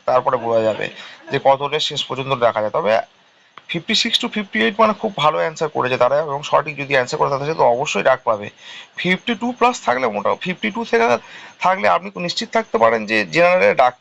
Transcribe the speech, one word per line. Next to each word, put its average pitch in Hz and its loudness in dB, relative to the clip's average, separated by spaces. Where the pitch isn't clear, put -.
তারপরে 127 0
বোঝা 113 0
যাবে 107 -2
যে 135 0
কতটা 139 2
শেষ - -6
পর্যন্ত 131 -4
দেখা 113 2
যায়। 107 -2
তবে 110 0
ফিফটি 170 -4
সিক্স - -2
to 233 -4
ফিফটি 214 -4
এইট 220 -2
মানে 214 4
খুব 208 -6
ভালো 151 2
অ্যান্সার 160 -2
করেছে 127 -2
তারা, 123 4
এবং 147 -4
সঠিক 147 -2
যদি 139 -6
অ্যান্সার 131 0
করে 147 0
তাদের 139 -2
সাথে 160 -2
অবশ্যই 139 0
ডাক 131 4
পাবে। 104 -2
ফিফটি 185 -2
টু 240 -6
প্লাস 247 0
থাকলে 254 0
মোটা-, 208 -2
ফিফটি 196 -6
টু 226 -6
থেকে 233 2
থাকলে 190 0
আপনি 180 0
নিশ্চিত 175 -6
থাকতে - -2
পারেন 113 2
যে 107 0
জেনারেলে 175 4
ডাক 127 4